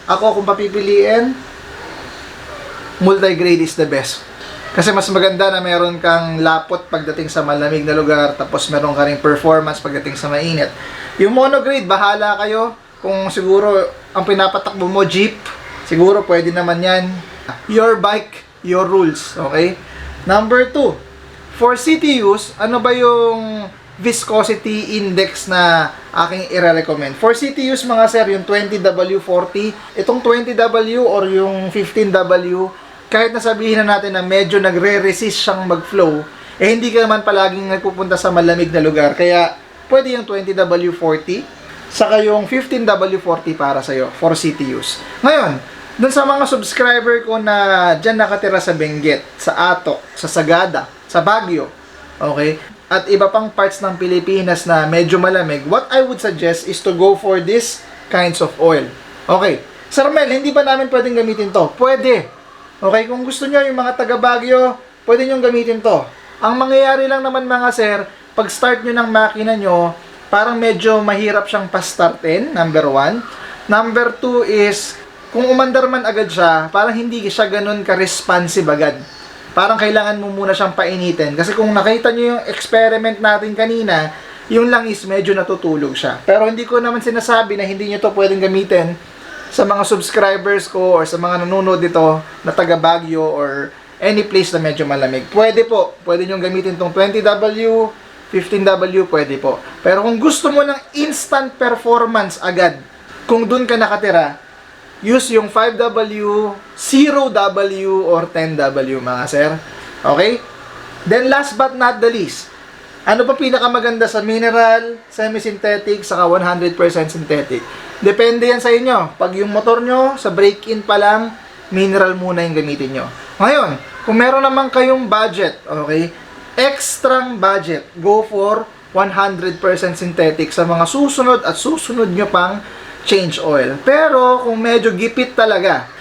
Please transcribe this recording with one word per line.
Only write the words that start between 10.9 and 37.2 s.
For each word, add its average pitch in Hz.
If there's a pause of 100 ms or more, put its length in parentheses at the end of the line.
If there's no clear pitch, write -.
Yung 202
monograde, 269
bahala 208
kayo. 226 (240)
Kung 190
siguro 190 (240)
ang 190
pinapatakbo 190
mo, 190
jeep, 196 (500)
siguro 185
pwede 170
naman 170
yan. 185 (640)
Your 220
bike, 208 (160)
your 180
rules, 170
okay? 160 (480)
Number 220
two, 247 (560)
for 240
city 311
use, 202
ano 226
ba 247
yung 226 (240)
viscosity 214
index 190
na 170 (320)
aking 185
ire-recommend? 156
For 226
city 262
use, 254
mga 226
sir, 220
yung 196
twenty 208
W 185
forty, 190 (240)
itong 226
twenty 240
W 226
or 196
yung 190
fifteen 202
W, 180 (400)
kahit 226
na 233
sabihin 220
na 208
natin 202
na 190
medyo 190
nagre-resist 190
siyang 190
mag-flow, 170 (320)
eh, 208
hindi 233
ka 226
naman 214